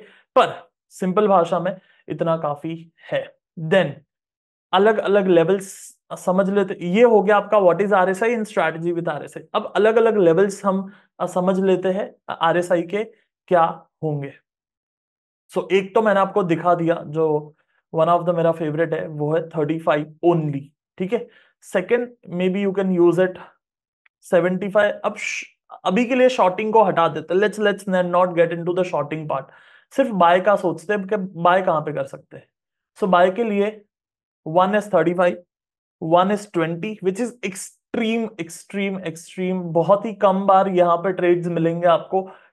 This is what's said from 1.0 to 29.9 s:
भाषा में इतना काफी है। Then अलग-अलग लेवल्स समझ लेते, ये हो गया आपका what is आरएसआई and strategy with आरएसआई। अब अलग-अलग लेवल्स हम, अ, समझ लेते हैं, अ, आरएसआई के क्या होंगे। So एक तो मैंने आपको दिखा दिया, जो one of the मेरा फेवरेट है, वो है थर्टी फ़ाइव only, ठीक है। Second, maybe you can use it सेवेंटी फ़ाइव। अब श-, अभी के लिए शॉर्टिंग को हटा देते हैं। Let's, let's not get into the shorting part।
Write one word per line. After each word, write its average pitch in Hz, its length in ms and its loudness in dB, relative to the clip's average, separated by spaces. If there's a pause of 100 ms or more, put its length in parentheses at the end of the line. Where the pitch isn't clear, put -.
भाषा 170 320 2
में 185 200 -6 (280)
इतना 165 280 -4
काफी 160 560 -10 (200)
है। 135 240 -6 (240)
Then 175 300 2 (840)
अलग-अलग 202 540 2
लेवल्स 180 720 0 (140)
समझ 190 380 0
लेते, 196 360 -2
ये 190 160 2
हो 233 200 6
गया 202 140 2
आपका 202 220 0
what 175 220 4
is 202 120 -2
आरएसआई 190 440 2
and 214 120 -6
strategy 165 460 -2
with 165 140 -6
आरएसआई। 147 340 -10 (120)
अब 214 220 -6
अलग-अलग 220 400 4
लेवल्स 196 480 2
हम, 190 280 -2 (280)
अ, 180 60 -2
समझ 185 340 0
लेते 185 280 2
हैं, 196 260 -4 (140)
अ, - 40 -8
आरएसआई 170 500 0
के 190 220 -6 (440)
क्या 170 400 0 (140)
होंगे। 151 300 -6 (1200)
So 175 180 -4
एक 190 220 0
तो 226 80 4
मैंने 202 180 2
आपको 190 220 0
दिखा 165 320 0
दिया, 165 320 -2
जो 151 480 -2 (400)
one 160 140 2
of 170 180 2
the 180 80 0
मेरा 165 180 2
फेवरेट 160 420 -4
है, 165 140 -6
वो 151 280 -4
है 165 120 -4
थर्टी 160 300 -4
फ़ाइव 151 460 -4
only, 156 360 0 (380)
ठीक 190 140 -6
है। - 160 -6 (480)
Second, 233 300 0 (280)
maybe 185 340 -2
you 190 100 -4
can 185 220 0
use 170 180 4
it 185 200 0 (840)
सेवेंटी 185 460 0
फ़ाइव। 208 360 0
अब 214 120 -4
श-, - 280 -8 (400)
अभी 190 200 2
के 233 100 -2
लिए 254 140 6
शॉर्टिंग 214 440 0
को 220 100 6
हटा 165 260 2
देते 156 260 -6
हैं। 190 60 2
Let's, 208 200 -2
let's 202 280 -2
not 180 400 0
get 170 200 2
into 170 220 -4
the 180 140 -2
shorting 156 420 -6
part। 139 180 -6 (460)